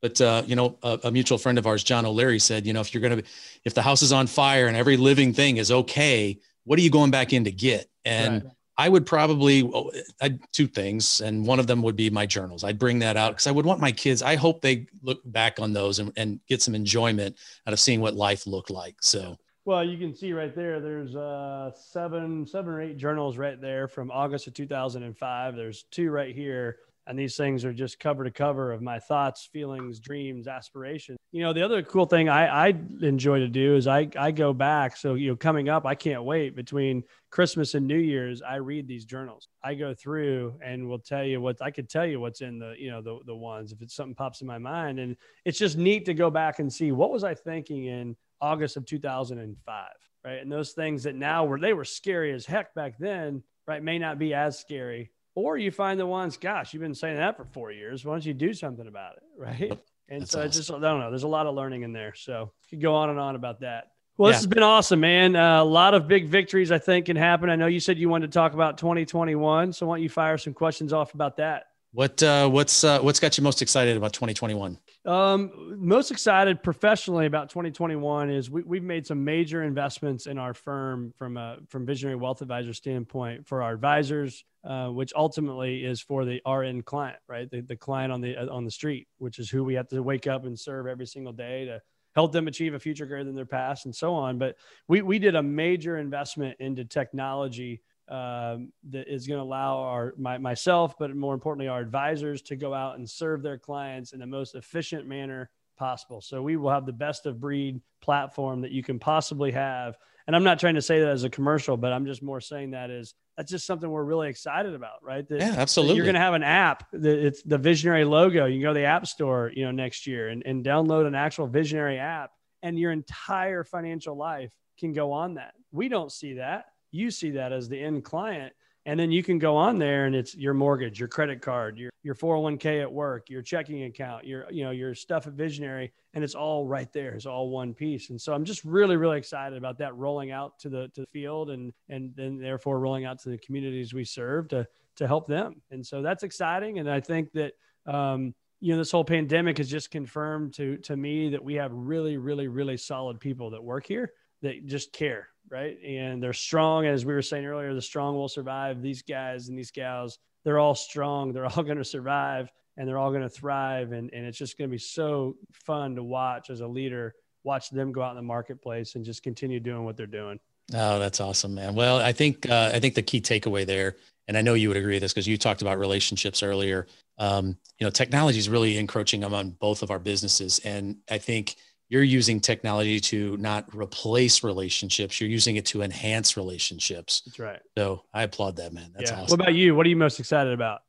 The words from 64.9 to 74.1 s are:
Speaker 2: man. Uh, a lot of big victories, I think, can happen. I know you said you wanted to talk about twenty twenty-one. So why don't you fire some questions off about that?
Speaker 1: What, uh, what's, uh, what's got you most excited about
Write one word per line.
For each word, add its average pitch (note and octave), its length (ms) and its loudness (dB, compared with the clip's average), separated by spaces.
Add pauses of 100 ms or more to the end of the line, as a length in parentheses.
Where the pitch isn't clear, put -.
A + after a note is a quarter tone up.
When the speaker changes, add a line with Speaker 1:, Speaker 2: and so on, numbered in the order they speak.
Speaker 2:
man. F3+ 360 8
Uh, E3 260 10
a - 20 10
lot E3+ 300 8
of E3 140 6
big F3+ 200 6
victories, F#3 440 4
I E3 80 6
think, F3+ 260 4
can F3 100 2
happen. E3+ 340 4
I E3 60 4
know D#3+ 120 4
you F3 120 2
said F3 180 2
you E3 120 2
wanted D#3+ 220 2
to - 40 0
talk D#3+ 180 6
about D#3 240 2
twenty E3+ 280 2
twenty-one. D#3+ 640 2
So F3 140 -4
why E3 120 0
don't E3 60 -2
you D#3+ 60 -2
fire D#3+ 280 2
some D3 160 -6
questions D#3 380 -2
off D3+ 220 0
about D3 240 -4
that? D3+ 280 -4 (260)
Speaker 1:
What, C3 300 2
uh, C#3+ 260 8
what's, C#3 360 6
uh, D3 160 8
what's C#3+ 200 4
got D3+ 180 4
you D3 60 2
most C#3+ 180 4
excited A#2+ 360 4
about G#2 160 0